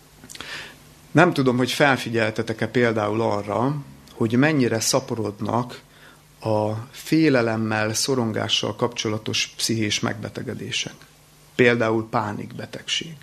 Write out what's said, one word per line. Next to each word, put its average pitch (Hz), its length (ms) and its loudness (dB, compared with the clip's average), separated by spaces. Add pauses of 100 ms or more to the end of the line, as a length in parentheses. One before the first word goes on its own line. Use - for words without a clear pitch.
(1120)
nem 160 220 6
tudom, 131 240 2
hogy 123 140 2
felfigyeltetek-e 113 960 2
például 113 520 2
arra, 107 560 0 (360)
hogy 113 200 0
mennyire 123 480 4
szaporodnak 110 1000 -2 (600)
a 107 320 0 (180)
félelemmel, 110 1040 2
szorongással 113 840 -2
kapcsolatos 110 800 -4
pszichés 107 440 -2
megbetegedések. 107 920 -6 (600)
Például 113 560 2
pánikbetegség. 107 1120 -6